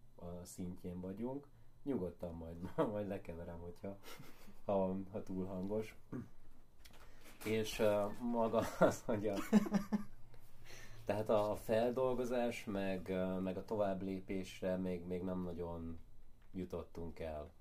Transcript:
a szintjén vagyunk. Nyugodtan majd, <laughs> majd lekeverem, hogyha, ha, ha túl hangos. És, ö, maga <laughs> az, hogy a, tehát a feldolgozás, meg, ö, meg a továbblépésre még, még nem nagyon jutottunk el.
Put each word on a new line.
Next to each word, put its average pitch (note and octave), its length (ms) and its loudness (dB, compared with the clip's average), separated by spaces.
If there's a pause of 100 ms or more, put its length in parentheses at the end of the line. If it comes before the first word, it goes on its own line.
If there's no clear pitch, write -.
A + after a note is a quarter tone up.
(160)
a F2 280 -8
szintjén F2+ 560 -6
vagyunk. A2+ 480 -4 (360)
Nyugodtan F2+ 520 -2
majd, E2 220 -8 (180)
<laughs> C#3 160 2
majd G#2 160 -2
lekeverem, F2 520 -6
hogyha, F2+ 380 -8 (680)
ha, F#2+ 320 4 (140)
ha G#2 120 -4
túl F#2 220 0
hangos. G2 520 -2 (1500)
És, A2 340 2
ö, G#2 260 8 (160)
maga A#2 360 4
<laughs> - 220 4
az, C3+ 240 8
hogy G#2+ 240 2
a, G2 80 4 (1700)
tehát G#2+ 240 0
a G#2 260 6
feldolgozás, B2 1080 2
meg, F#2+ 440 0
ö, F#2 300 2
meg F#2+ 180 0
a F#2 80 -4
továbblépésre F#2+ 1120 0
még, F2+ 280 0
még F2+ 180 -2
nem F#2 200 -2
nagyon E2+ 560 -4 (520)
jutottunk E2+ 680 -6
el. D2+ 420 -4